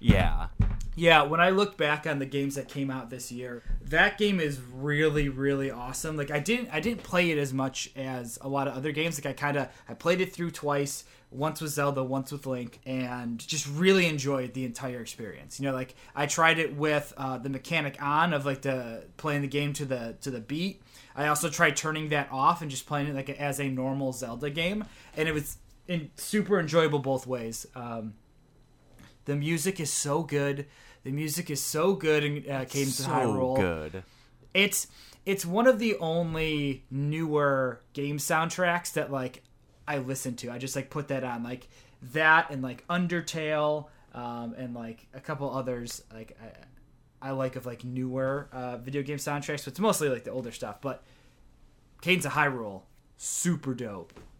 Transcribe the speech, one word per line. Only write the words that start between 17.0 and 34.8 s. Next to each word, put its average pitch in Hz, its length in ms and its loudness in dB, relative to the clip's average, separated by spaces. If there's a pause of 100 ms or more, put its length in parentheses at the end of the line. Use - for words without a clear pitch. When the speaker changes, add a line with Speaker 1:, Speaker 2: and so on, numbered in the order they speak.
Speaker 2:
uh, 131 220 -4
the 123 100 -6
mechanic 139 540 -2
on 151 320 6
of, 143 100 2
like, 135 160 0
the, 123 440 -2 (120)
playing 147 240 0
the 143 80 0
game 143 260 0
to 143 120 -4
the, 120 340 -4
to 143 100 -6
the 123 100 -4
beat. 160 420 -4 (340)
I 147 120 2
also 151 200 2
tried 151 260 4
turning 156 360 -2
that 143 200 0
off 151 300 4
and 156 100 -4
just 131 160 -8
playing 143 220 0
it, 147 60 -4
like, 135 160 -4
as 139 300 -2
a 139 100 0
normal 131 420 -2
Zelda 123 380 -6
game, 180 340 0 (320)
and 156 100 2
it 160 60 2
was 147 240 -2 (320)
in, 170 280 -2
super 202 440 2
enjoyable 156 380 4
both 131 280 0
ways. 117 380 -6 (100)
Um, 117 380 -8 (1120)
the 143 120 -2
music 165 440 0
is 147 100 -2
so 147 320 0
good. 143 440 0 (360)
The 135 100 -6
music 156 360 -2
is 143 140 -2
so 175 320 4
good 151 300 4
in, 147 260 -2
uh, 135 180 -2
Cadence 135 320 0
of 135 60 -2
Speaker 1:
So 131 40 0
Speaker 2:
Hyrule. 127 460 4
Speaker 1:
good. 85 480 0 (480)
Speaker 2:
It's, 196 340 4 (380)